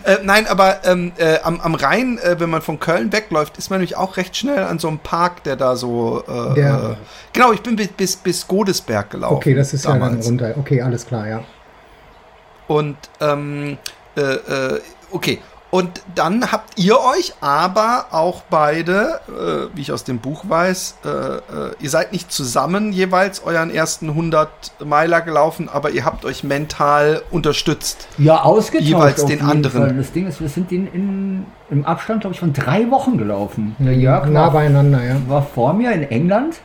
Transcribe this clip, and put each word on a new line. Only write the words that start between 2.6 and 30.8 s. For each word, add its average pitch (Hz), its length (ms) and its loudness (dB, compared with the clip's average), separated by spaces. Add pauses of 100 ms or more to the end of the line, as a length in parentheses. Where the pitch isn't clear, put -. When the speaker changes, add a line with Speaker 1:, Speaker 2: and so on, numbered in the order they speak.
Speaker 1:
von 151 180 -6
Köln 196 340 -2
wegläuft, 160 440 -2
ist - 140 -12
man 190 80 -2
nämlich 180 180 -4
auch 185 220 -4
recht 185 180 -6
schnell 277 260 -2
an 170 160 -4
so 165 100 -4
einem 156 100 -4
Park, 170 460 -2
der 139 120 -4
da 127 200 2
so, 120 520 -2
äh, 123 260 -4
Speaker 2:
Der 131 360 2
Speaker 1:
äh, 113 60 -6 (360)
genau, 233 200 6
ich 196 100 -2
bin 240 140 -2
bi-, 208 120 0
bis, 185 280 -2
bis - 300 -4
Godesberg 185 600 0
gelaufen 120 280 -2
Speaker 2:
Okay, 139 180 2
das 135 180 2
ist 139 140 -4
ja 139 60 4
dann 135 80 4
Speaker 1:
damals. 120 260 0
Speaker 2:
runter. 120 320 0
Okay, 135 240 0
alles 120 240 -4
klar, 107 200 -6
ja. 110 180 -8 (1200)
Speaker 1:
Und, 151 280 0 (240)
ähm, 147 580 -4 (380)
äh, 151 40 -2
äh, 135 600 -4 (320)
okay. 156 280 -4 (300)
Und 180 300 -2 (140)
dann 185 380 0
habt - 260 -6
ihr 208 200 4
euch 285 420 0
aber 185 720 0
auch 175 360 0
beide, 165 800 0
äh, 143 480 -6
wie 143 60 -8
ich 139 100 -6
aus 127 120 -8
dem 123 160 -6
Buch 135 280 -8
weiß, 180 460 0 (100)
äh, 147 40 -6
äh, 139 320 -4 (400)
ihr 139 100 -8
seid 156 220 0
nicht - 200 -8
zusammen 156 600 -2
jeweils 185 520 0
euren 165 260 -2
ersten 160 440 -4
hundert 156 580 -2 (100)
Meiler 156 380 2
gelaufen, 160 480 0
aber 143 220 -2
ihr 123 140 -2
habt - 200 -4
euch - 200 -6
mental 147 760 2 (100)
unterstützt. - 760 -2 (100)
Speaker 3:
Ja, 151 260 6
ausgetauscht 214 460 4
Speaker 1:
Jeweils 151 320 4
Speaker 3:
auf 143 80 4
Speaker 1:
den 143 120 0
Speaker 3:
jeden 143 100 2
Speaker 1:
anderen. 147 380 2
Speaker 3:
Fall. 127 80 0
Das 131 160 -4
Ding 180 160 -2
ist, 147 120 -10
wir 160 80 -4
sind 180 220 -4
den 180 160 -2